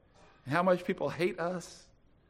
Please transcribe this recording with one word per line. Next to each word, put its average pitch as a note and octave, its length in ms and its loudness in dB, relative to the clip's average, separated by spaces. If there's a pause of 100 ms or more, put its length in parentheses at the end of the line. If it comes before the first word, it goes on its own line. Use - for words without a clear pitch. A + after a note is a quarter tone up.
(440)
And B2+ 100 -4
how E3+ 80 4
much F3+ 220 4
people F3+ 240 -2
hate F3+ 300 -2
us? F3 460 -6 (460)